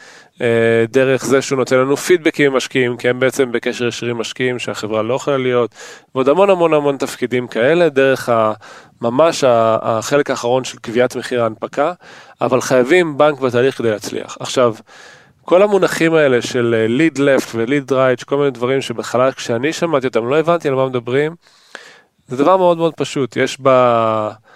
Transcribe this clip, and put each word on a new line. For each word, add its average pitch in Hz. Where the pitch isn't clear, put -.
אה, 117
דרך 131
זה 131
שהוא 139
נותן 127
לנו 135
פידבקים 151
ממשקיעים, 123
כי 123
הם 123
בעצם 127
בקשר 117
ישיר 120
עם 117
משקיעים 123
שהחברה 110
לא 113
יכולה 135
להיות, 123
ועוד 127
המון 185
המון 170
המון 147
תפקידים 123
כאלה, 156
דרך 135
ה-, 110
ממש 143
ה-, 113
החלק 120
האחרון 123
של -
קביעת 123
מחיר 120
ההנפקה, 113
אבל 127
חייבים 139
בנק 147
בתהליך 127
כדי 117
להצליח. 104
עכשיו, 120
כל 180
המונחים 175
האלה 135
של, 117
אה, 110
lead 151
left 135
ו-lead 127
right, 131
כל 139
מיני 143
דברים 123
שבהתחלה 120
כשאני 127
שמעתי 151
אותם 117
לא 151
הבנתי 160
על 135
מה 131
מדברים, 131
זה 127
דבר 156
מאוד 175
מאוד 165
פשוט. 139
יש 127